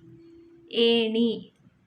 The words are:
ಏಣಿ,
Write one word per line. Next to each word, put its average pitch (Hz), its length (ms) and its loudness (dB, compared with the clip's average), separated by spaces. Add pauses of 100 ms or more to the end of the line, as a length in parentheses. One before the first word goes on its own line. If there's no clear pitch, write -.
(720)
ಏಣಿ, 233 840 0 (340)